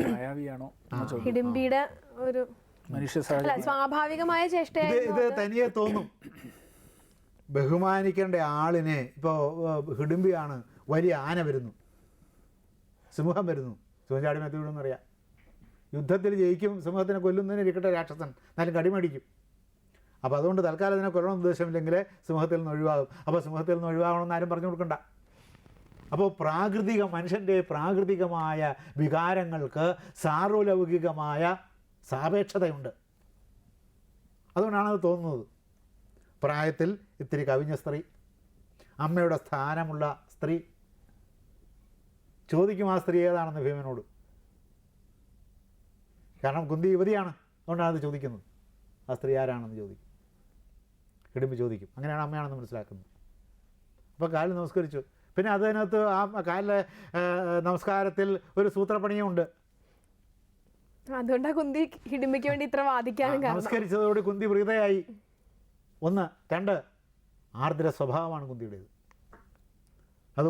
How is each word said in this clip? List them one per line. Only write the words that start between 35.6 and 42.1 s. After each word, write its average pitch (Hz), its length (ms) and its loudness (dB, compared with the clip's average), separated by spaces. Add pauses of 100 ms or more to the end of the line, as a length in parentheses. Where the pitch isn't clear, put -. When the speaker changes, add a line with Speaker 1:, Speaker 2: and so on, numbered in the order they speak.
Speaker 2:
പ്രായത്തിൽ 156 480 2 (320)
ഇത്തിരി 143 280 -2
കവിഞ്ഞ 147 300 2
സ്ത്രീ, 147 180 -4 (1080)
അമ്മയുടെ 170 400 4
സ്ഥാനമുള്ള 151 600 -2 (300)
സ്ത്രീ. 160 220 0 (2000)